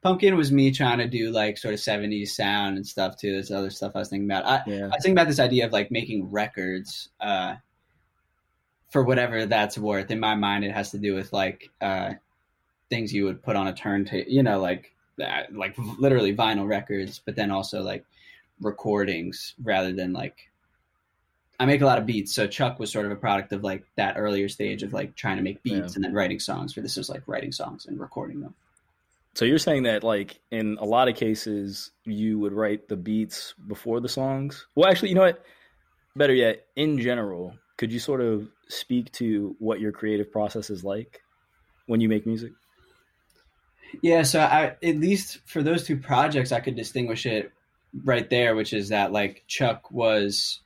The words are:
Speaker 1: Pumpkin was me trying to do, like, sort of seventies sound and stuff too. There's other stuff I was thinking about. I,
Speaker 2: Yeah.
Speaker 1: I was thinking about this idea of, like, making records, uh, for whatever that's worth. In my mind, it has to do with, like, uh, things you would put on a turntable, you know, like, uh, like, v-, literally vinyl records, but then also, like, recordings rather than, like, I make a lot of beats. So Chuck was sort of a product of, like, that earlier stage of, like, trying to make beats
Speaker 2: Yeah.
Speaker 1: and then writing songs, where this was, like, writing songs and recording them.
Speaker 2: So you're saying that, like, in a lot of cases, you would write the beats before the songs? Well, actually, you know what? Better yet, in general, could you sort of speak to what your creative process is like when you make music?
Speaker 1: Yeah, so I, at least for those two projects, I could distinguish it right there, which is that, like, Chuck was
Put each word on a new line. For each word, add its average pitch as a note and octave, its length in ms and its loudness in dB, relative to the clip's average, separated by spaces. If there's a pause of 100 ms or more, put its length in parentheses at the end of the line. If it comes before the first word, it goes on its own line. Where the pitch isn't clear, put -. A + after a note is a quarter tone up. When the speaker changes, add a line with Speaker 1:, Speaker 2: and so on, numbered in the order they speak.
Speaker 1:
Pumpkin F#3 340 6
was C#3+ 160 4
me C3+ 180 8
trying B2+ 280 2
to A#2 100 0
do, A2+ 220 -2
like, G#2+ 260 0
sort A2 160 -4
of G#2 80 -4
seventies G#2 540 -2
sound G2+ 420 0
and G2 100 -6
stuff F#2+ 300 -2
too. G2+ 160 -4
There's F#2+ 180 -6
other G2 200 -2
stuff - 240 -8
I G2+ 60 -4
was G#2 100 -8
thinking G2+ 200 -2
about. F#2+ 140 0
I, - 220 2
Speaker 2:
Yeah. G2+ 180 -6
Speaker 1:
I G2 40 -8
was - 140 -2
thinking F#3 100 4
about E3+ 160 6
this C#3+ 100 2
idea B2 260 4
of, A#2 80 -2
like, G#2 180 0
making A2 400 -4
records, G2 800 -6 (120)
uh, G2 360 -2 (1300)
for C#3 120 4
whatever A#2+ 440 2
that's G#2 320 0
worth. G#2 320 -2
In A2 100 -2
my G#2+ 140 2
mind, G2+ 300 0
it G2+ 80 -4
has G2+ 180 -6
to G2+ 80 -8
do G2+ 160 0
with, F#2+ 180 -6
like, F#2+ 380 -2 (100)
uh, F#2+ 340 -2 (760)
things A2+ 240 -4
you G2+ 100 0
would F#2 180 -4
put G#2+ 140 -2
on G2 100 0
a F#2 60 -4
turntable, G2 560 -4
you C3+ 140 6
know, G#2 180 4
like, F#2 320 -4 (320)
uh, - 280 -4
like, G2 240 -8
v-, A#2 220 -8
literally A#2+ 360 4
vinyl G#2+ 340 0
records, G2 560 -4
but G#2 100 -8
then G#2 160 -2
also, G2 320 -4
like, G2 220 -8 (560)
recordings G2 1000 -2
rather F#2+ 300 2
than, F#2 200 -4
like, - 380 -8 (1080)
I B2+ 80 2
make C#3+ 140 6
a C#3+ 60 6
lot A#2+ 120 8
of A2 60 -2
beats. G#2+ 300 -2
So G#2+ 120 2
Chuck B2+ 320 -2
was A2 140 -6
sort G#2 140 -2
of G2+ 60 -4
a G2 40 -6
product G2+ 360 0
of, G2 100 -6
like, G2 220 -6 (120)
that G2 220 0
earlier G2+ 300 0
stage G2+ 340 -6
of, G#2 100 -8
like, G2 220 -6
trying F#2+ 220 -4
to G2 60 -2
make F#2+ 200 -6
beats G#2+ 140 -4
Speaker 2:
Yeah. F2+ 180 -4
Speaker 1:
and G2 100 -2
then F#2 80 -4
writing F#2+ 280 0
songs, F2 360 -6
where A2 60 -8
this - 140 -8
was, - 120 -8
like, - 180 -12
writing - 260 -8
songs - 340 -10
and - 120 -10
recording - 420 -10
them. - 140 -16 (800)
Speaker 2:
So B2 100 0
you're C#3 140 6
saying D3+ 260 2
that, A2 200 2
like, G#2 360 0 (120)
in G#2+ 280 -2
a G#2+ 40 -6
lot A#2+ 240 4
of A#2 80 -2
cases, G#2 760 -4 (140)
you G#2+ 340 -2
would G2+ 140 -2
write G#2+ 360 -2
the G#2 80 -4
beats G#2+ 580 -4 (120)
before A2+ 340 -4
the B2 80 -6
songs? C3+ 580 -4 (100)
Well, E3+ 120 6
actually, F#3+ 200 4
you F3+ 80 2
know F#3+ 60 8
what? F#3 220 4 (720)
Better C#3 200 6
yet, A#2 320 2 (100)
in D3 240 2
general, G#2 560 -4 (200)
could A2 160 -2
you A#2+ 60 -4
sort C3 220 -2
of A2 280 0 (200)
speak - 440 -4
to G#2 460 -2
what G#2+ 220 -2
your G#2+ 100 -2
creative G#2 400 -2
process G#2 400 -4
is F#2 140 -8
like G2+ 360 -8 (680)
when A#2 140 2
you A2+ 80 4
make G#2+ 180 0
music? A2+ 260 -6 (1500)
Speaker 1:
Yeah, E3 200 6
so D3+ 180 2
I, D3+ 420 4
at D#3+ 180 2
least F#3+ 460 0
for D#3 160 -4
those E3+ 220 2
two D3 120 -2
projects, C3+ 560 2
I A#2 80 0
could A#2+ 160 -6
distinguish A#2 500 -4
it G#2+ 240 -2 (540)
right A#2+ 260 2
there, A#2+ 240 6
which A2 180 -2
is G2+ 180 -2
that, G2+ 200 2
like, G2+ 380 -2
Chuck - 420 -2
was G#2+ 760 0